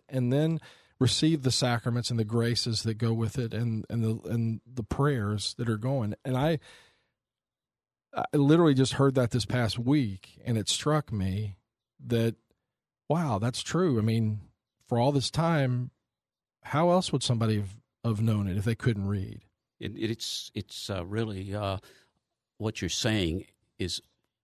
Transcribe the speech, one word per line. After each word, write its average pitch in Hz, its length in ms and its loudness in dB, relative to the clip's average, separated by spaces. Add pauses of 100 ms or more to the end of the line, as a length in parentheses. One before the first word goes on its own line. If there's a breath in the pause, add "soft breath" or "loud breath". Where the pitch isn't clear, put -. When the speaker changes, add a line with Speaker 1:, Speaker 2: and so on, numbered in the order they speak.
Speaker 1:
and 123 220 0
then 156 280 2 (400 loud breath)
receive 156 440 4
the 127 80 2
sacraments 120 580 0
and 120 100 0
the 113 60 2
graces 117 580 0
that 110 120 -2
go 113 180 0
with 113 240 -2
it 117 160 -4
and, 113 360 -2
and 117 140 -2
the, 110 260 -2
and 113 360 -2
the 123 180 -8
prayers 107 720 -2
that 120 120 -4
are 110 80 0
going. 117 460 -4
And 127 140 -2
I, 151 220 0 (1600 soft breath)
I - 80 -4 (100)
literally 151 400 6
just 131 200 2
heard 139 220 4
that 123 160 2
this 113 140 0
past 120 320 0
week, 120 680 -2
and 113 120 0
it 104 120 -2
struck - 420 0
me 98 460 -2 (500)
that, 117 280 2 (760)
wow, 147 300 0
that's 120 220 -2
true. 160 380 2
I - 20 2
mean, 110 380 2 (480)
for 120 120 0
all 127 120 4
this 139 180 0
time, 135 640 0 (720)
how 170 280 2
else 180 200 2
would 135 120 0
somebody 113 340 2
have, 101 180 -4 (300)
have 110 160 0
known 107 260 2
it 92 100 -2
if 101 60 -2
they 113 120 0
couldn't 101 320 0
read? 104 340 -4 (380)
Speaker 2:
It, 104 180 -8
it's, - 580 -6
it's, - 340 -10
uh, 95 160 -4
really, 98 480 -6
uh, 98 240 -4 (800 soft breath)
what 107 240 -4
you're 92 80 -4
saying 98 580 0 (300)
is, - 240 -6 (420)